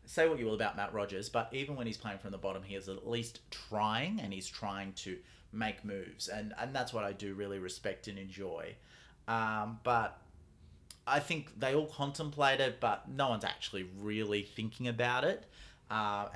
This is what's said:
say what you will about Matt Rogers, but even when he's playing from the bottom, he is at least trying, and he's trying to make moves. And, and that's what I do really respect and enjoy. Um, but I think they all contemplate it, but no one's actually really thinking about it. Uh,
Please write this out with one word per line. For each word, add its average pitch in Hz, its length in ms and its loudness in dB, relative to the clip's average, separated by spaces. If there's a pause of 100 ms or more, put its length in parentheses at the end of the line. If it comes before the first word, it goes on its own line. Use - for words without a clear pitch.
say 165 240 6
what 151 100 4
you 117 80 0
will 110 80 2
about 104 220 0
Matt 101 180 -2
Rogers, 101 340 -2
but 117 240 2
even 135 220 -2
when 120 140 -2
he's 107 80 -4
playing 101 220 -6
from 98 120 -8
the 98 80 -6
bottom, 95 240 -2
he 98 140 -8
is 95 120 -6
at 98 200 -6
least 120 320 -2 (100)
trying, 113 720 0
and 104 120 -4
he's 95 140 -6
trying 98 460 -4
to 92 260 -6 (340)
make 110 320 -2
moves. 92 440 -6
And, 107 280 -4
and 127 160 -4
that's 127 200 0
what 110 100 0
I 101 100 -2
do 98 220 -6
really 98 240 -2
respect 95 480 -4
and 101 100 -8
enjoy. 92 600 -6 (500)
Um, 110 560 2
but 120 360 4 (880)
I 139 120 6
think 147 400 -2
they 131 160 2
all 151 120 4
contemplate 143 720 2
it, 127 200 4
but 107 280 2
no 135 220 2
one's 107 140 2
actually - 440 -2 (120)
really 104 420 2
thinking 110 460 -4
about 123 360 4
it. 190 200 2 (460)
Uh, 104 460 2